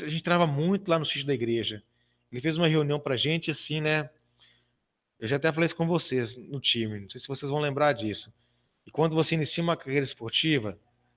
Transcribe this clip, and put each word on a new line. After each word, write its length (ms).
a 60
gente 120
treinava 240
muito 440
lá 80
no 80
sítio 200
da 60
igreja. 500
Ele 120
fez 160
uma 100
reunião 320
pra 160
gente, 340
assim, 300
né? 300
Eu 80
já 100
até 140
falei 140
isso 120
com 100
vocês 500
no 240
time, 400
não 80
sei 140
se 60
vocês 220
vão 80
lembrar 360
disso. 360
E 40
quando 240
você 200
inicia 300
uma 140
carreira 260
esportiva, 680